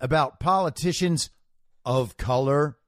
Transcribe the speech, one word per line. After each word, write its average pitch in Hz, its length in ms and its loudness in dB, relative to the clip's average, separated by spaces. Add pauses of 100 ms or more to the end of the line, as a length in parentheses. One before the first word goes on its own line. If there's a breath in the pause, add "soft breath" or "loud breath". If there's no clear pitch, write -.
about 131 400 0
politicians 175 880 0 (560)
of 123 320 -2
color 135 720 0